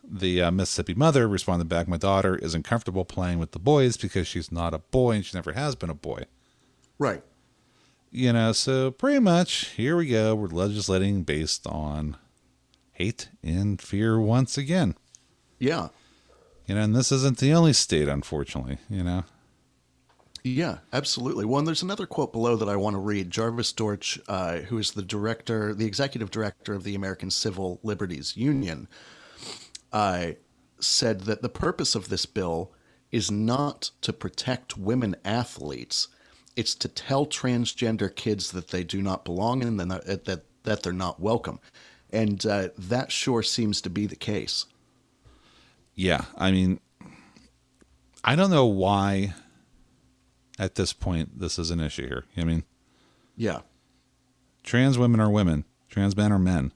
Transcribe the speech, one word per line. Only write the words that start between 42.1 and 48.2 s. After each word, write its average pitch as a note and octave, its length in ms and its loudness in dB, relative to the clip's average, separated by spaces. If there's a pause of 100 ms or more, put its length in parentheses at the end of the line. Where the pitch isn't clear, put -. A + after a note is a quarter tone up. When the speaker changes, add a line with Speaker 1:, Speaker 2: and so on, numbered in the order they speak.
Speaker 2:
And, G#2 340 0
uh, G2+ 320 0
that A#2+ 340 -2
sure A#2+ 300 0
seems G#2+ 400 0
to F#2+ 80 -6
be G#2 160 -2
the - 100 -6
case. - 500 -4 (1300)
Speaker 1:
Yeah, F2 300 2 (120)
I F#2 140 2
mean, F#2 280 4 (1400)